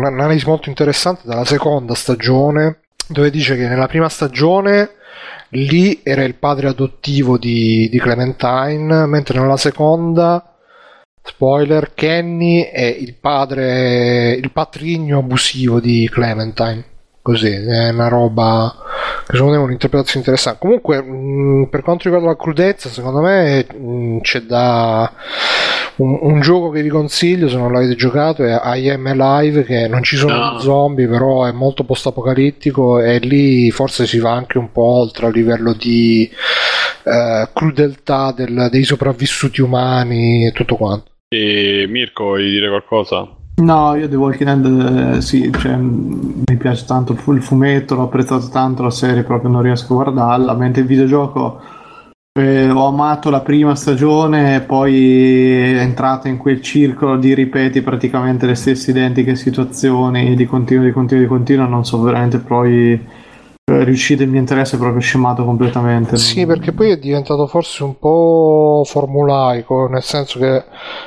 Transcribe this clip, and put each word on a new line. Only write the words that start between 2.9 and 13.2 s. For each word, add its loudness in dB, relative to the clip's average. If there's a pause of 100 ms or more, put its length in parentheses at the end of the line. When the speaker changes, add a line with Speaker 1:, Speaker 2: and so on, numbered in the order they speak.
Speaker 1:
dove 0
dice -2
che -2
nella 0
prima 0
stagione 0 (560)
Lee 2
era 0
il -2
padre -2
adottivo 0
di, 2
di 0
Clementine, 0
mentre 0
nella 2
seconda, 0 (680)
spoiler, 0
Kenny 0 (100)
è -2
il -4
padre, 0